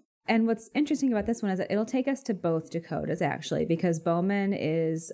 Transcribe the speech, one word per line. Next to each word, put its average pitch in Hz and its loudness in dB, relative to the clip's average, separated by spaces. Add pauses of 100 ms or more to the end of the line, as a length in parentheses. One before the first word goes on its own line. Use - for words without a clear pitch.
(260)
And 226 4
what's 226 -2
interesting 277 2
about 202 0
this 226 0
one 196 0
is 185 0
that - -4
it'll 214 2
take - 0
us 269 -2
to 220 -2
both 165 0
Dakotas, 160 -2
actually, 156 0
because 165 2
Bowman 196 2
is 160 -2